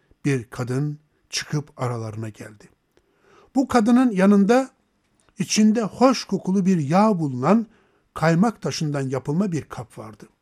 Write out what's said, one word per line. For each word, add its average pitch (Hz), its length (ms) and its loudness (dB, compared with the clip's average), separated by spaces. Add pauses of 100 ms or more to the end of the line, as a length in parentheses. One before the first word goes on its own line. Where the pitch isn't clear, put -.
(240)
bir 135 200 -2
kadın 135 540 -6 (320)
çıkıp - 520 -8
aralarına 110 460 -8
geldi. - 400 -20 (840)
Bu 262 140 0
kadının 247 420 4
yanında 202 600 4 (680)
içinde 214 440 2
hoş 240 420 2
kokulu 190 420 -2
bir 190 120 2
yağ 180 400 2
bulunan 156 480 0 (480)
kaymak 165 480 0
taşından 143 460 -4
yapılma 147 440 -4
bir 143 100 -4
kap - 360 -16
vardı. 107 300 -20 (140)